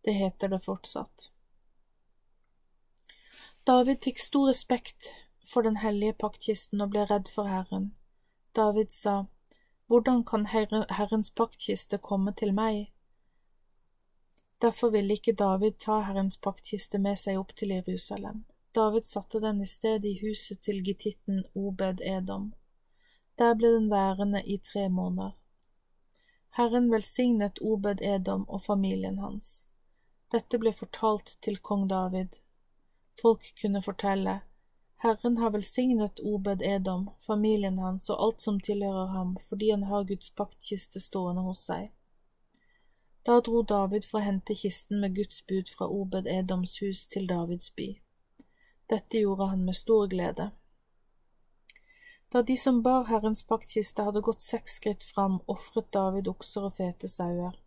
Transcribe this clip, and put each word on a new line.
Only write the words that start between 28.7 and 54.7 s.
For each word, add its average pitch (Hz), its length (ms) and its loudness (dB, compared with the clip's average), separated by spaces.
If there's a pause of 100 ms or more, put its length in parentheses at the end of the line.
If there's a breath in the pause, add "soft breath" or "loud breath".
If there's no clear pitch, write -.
hans. - 440 -8 (680)
Dette 233 260 -2
ble 226 160 2
fortalt - 680 -2
til 202 220 -4
kong 202 280 0
David. 185 500 -4 (800)
Folk - 400 4
kunne 202 220 0
fortelle, 196 580 0 (640)
"Herren 233 340 2
har 226 160 2
velsignet 214 720 0
Obed 202 420 -2
Edom, 190 440 -2 (120)
familien 208 560 2
hans 185 320 -4
og - 140 0
alt 226 180 0
som 202 180 0
tilhører 196 540 -2
ham, 185 220 -2 (120)
fordi 214 220 0
han 202 160 2
har 202 240 -2
Guds - 240 -6
paktkiste - 640 -8
stående 185 460 -4
hos 185 240 -6
seg." 185 220 -8 (1300)
Da 240 180 6
dro 233 220 0
David 202 480 0
for 214 80 -2
å 202 80 0
hente 196 320 -2
kisten - 420 -2
med 190 140 0
Guds 196 320 -4
bud 190 240 -2
fra - 160 -6
Obed 190 400 -4
Edoms 185 560 -2
hus 196 240 -4
til 190 240 -4
Davids 175 400 -2
by. - 220 -8 (960 soft breath)
Dette 220 320 0
gjorde 196 300 0
han 190 120 0
med 185 140 2
stor 214 320 4
glede. 185 400 -4 (1800 loud breath)
Da 247 100 4
de 254 140 2
som 254 260 4
bar 254 260 4
Herrens 220 340 0
paktkiste 220 600 -2
hadde 208 160 0
gått 220 240 -2
seks - 320 -4